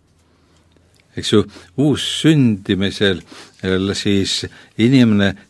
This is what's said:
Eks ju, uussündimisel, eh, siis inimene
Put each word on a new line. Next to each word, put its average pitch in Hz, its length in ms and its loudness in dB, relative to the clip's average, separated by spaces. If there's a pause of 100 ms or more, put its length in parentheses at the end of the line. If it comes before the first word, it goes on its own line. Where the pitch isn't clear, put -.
(1160)
Eks - 160 -6
ju, 104 100 4 (340)
uussündimisel, 107 1400 0 (420)
eh, 95 300 -2
siis 98 520 -2 (320)
inimene 110 580 2 (140)